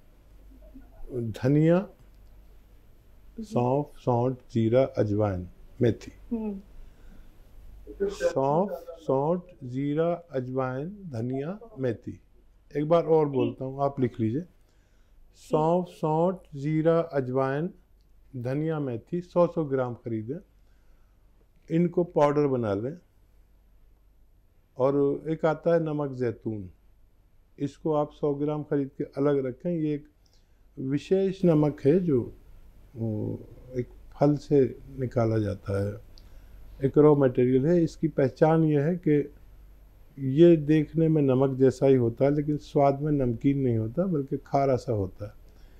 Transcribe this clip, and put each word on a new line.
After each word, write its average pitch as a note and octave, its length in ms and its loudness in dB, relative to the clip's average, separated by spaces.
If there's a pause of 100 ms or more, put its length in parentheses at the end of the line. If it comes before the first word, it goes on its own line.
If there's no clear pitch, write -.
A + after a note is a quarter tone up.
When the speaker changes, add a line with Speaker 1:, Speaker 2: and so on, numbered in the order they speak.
(1120)
Speaker 1:
धनिया, C#3 640 2
Speaker 2:
हम्म। - 1700 -14
Speaker 1:
सौंफ, C#3 540 -2
सौंठ, B2 400 0 (140)
जीरा, A2+ 320 4
अजवाइन, G#2 640 0 (340)
मेथी। - 540 -2
Speaker 2:
हम्म। G#3 260 -8 (1400)
Speaker 1:
सौंफ, D#3+ 680 0 (200)
सौंठ, D3 520 -2 (220)
जीरा, D3 680 -4
अजवाइन, C3+ 800 -6
धनिया, C3+ 480 -6 (200)
मेथी। A#2+ 400 -6 (580)
एक D3+ 120 -4
बार E3 140 4
और D#3 220 4
बोलता C3 400 -2
हूँ, C3+ 180 -6
आप C#3 160 -2
लिख A#2+ 200 -2
लीजिए। A#2 260 -2 (920)
सौंफ, E3+ 520 0
सौंठ, E3 480 0 (200)
जीरा, D#3 440 2
अजवाइन, C3+ 720 -2 (640)
धनिया, D3 440 -4
मेथी, C3+ 420 -6
सौ F3 260 2
सौ E3+ 180 -4
ग्राम C3 280 -2
खरीदें। A2+ 440 -8 (1300)
इनको F3 320 0
पाउडर D3 440 2
बना A#2+ 260 0
लें। B2 240 -6 (1800)
और C#3 500 0
एक D#3+ 180 -4
आता D#3+ 280 0
है E3+ 100 2
नमक D3 280 -4
जैतून, A2+ 580 -6 (880)
इसको C#3+ 340 -6
आप D3 180 -2
सौ D3 220 -4
ग्राम D3 300 -4
खरीद C#3+ 340 -4
के D#3 60 -8
अलग C#3 420 -2
रखें। B2+ 260 -6
ये D#3 240 -2
एक C#3+ 120 -12 (720)
विशेष F#3 640 -2
नमक D3+ 360 2
है D#3 180 4
जो, C3+ 340 0 (600)
वो, A2 440 -6 (380)
एक B2 120 -6 (300)
फल D3 160 4
से C#3 440 2 (200)
निकाला A#2 380 0
जाता G2 480 -4
है, - 160 -8 (840)
एक C#3 140 2
raw D3+ 180 8
material C3 500 2
है। E3+ 180 4
इसकी D#3+ 240 -2
पहचान D#3 560 2
ये D3+ 180 2
है E3+ 140 -2
कि D3+ 380 0 (840)
ये D#3 380 6
देखने D#3 500 2
में D#3 140 4
नमक C3+ 360 2
जैसा C3 280 4
ही C3+ 100 6
होता A#2 300 2
है, C#3+ 60 4
लेकिन D3 260 -2
स्वाद C#3 440 2
में D3+ 100 -2
नमकीन C#3 480 0
नहीं B2 180 0
होता, A2+ 280 -2
बल्कि C#3+ 320 -4
खारा C#3 380 0
सा A#2+ 180 -4
होता G2 320 -6
है। - 80 -16 (460)